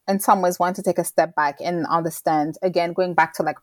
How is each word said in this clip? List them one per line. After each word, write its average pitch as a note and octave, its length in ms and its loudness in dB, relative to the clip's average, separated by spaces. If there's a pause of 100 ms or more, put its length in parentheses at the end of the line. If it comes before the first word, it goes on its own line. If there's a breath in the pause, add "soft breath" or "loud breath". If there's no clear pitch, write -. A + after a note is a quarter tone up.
in G3 140 0
some G3+ 200 4
ways, F3+ 180 0
want F3+ 180 0
to F#3+ 60 -10
take F#3 160 0
a E3+ 60 2
step E3 300 0
back D3 260 0
and E3+ 260 -2
understand, D#3+ 760 -2
again, F3 300 0
going F3+ 220 -2
back D#3+ 200 2
to, - 80 -2
like, D#3 200 -4